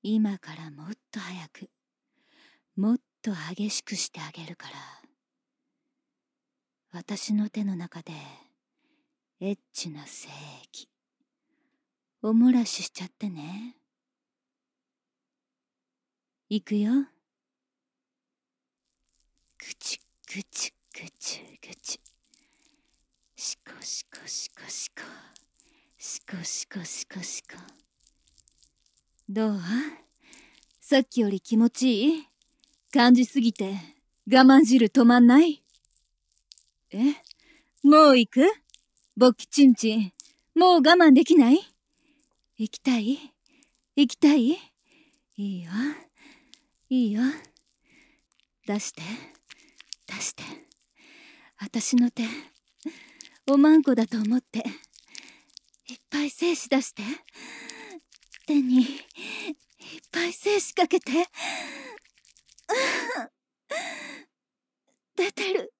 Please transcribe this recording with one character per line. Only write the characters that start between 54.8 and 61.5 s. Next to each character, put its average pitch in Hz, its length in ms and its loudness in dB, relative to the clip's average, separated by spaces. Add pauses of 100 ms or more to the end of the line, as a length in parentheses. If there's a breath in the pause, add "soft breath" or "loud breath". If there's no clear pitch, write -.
い 247 60 -18
っ - 140 -20
ぱ 294 140 -4
い 294 80 -4
精 339 240 -4
子 - 160 -10
出 269 100 2
し - 140 -10
て。 214 80 -12 (1400 loud breath)
手 294 160 0
に、 254 180 4
い 240 40 4
っ - 20 0 (1200 loud breath)
ぱ 339 140 -4
い 339 80 -6
精 415 260 -2
子 - 160 -6
か 359 120 0
け 359 140 0
て。 262 120 -8 (4000 loud breath)